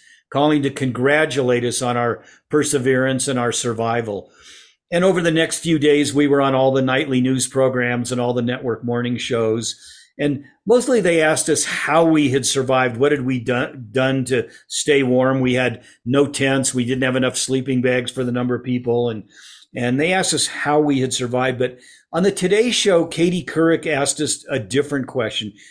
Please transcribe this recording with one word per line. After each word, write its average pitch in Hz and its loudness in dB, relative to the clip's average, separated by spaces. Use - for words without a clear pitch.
calling 147 2
to 139 0
congratulate 131 0
us 120 -2
on 123 -2
our 120 -2
perseverance 131 0
and 127 -2
our 120 0
survival. 113 -4
And 175 0
over 180 2
the 170 2
next 160 0
few 160 0
days, 147 4
we 143 4
were 139 4
on 135 2
all 131 4
the 135 2
nightly 131 0
news 127 0
programs 123 0
and 123 -2
all 120 0
the 123 -2
network 120 -4
morning 120 -2
shows. 113 -2
And 143 -2
mostly 240 4
they 170 2
asked 156 2
us 147 2
how 160 0
we 151 4
had 131 0
survived. 127 0
What 143 4
had 131 -2
we 127 -2
done, 123 -4
done 131 0
to 120 -2
stay 143 2
warm? 127 2
We 127 2
had 123 -2
no 139 4
tents. 135 0
We 123 0
didn't 127 -2
have 131 0
enough 123 0
sleeping 131 -2
bags 127 0
for 131 -4
the 123 -2
number 123 -2
of 123 -6
people. 120 -2
And, 107 -8
and 123 0
they 170 0
asked 185 0
us 151 -2
how 147 0
we 143 2
had 127 -2
survived. 127 -2
But 127 -2
on 175 0
the 196 2
Today 208 0
Show, 175 2
Katie 175 -2
Couric 165 0
asked 143 -2
us - -4
a 135 -2
different 135 -2
question. 110 -4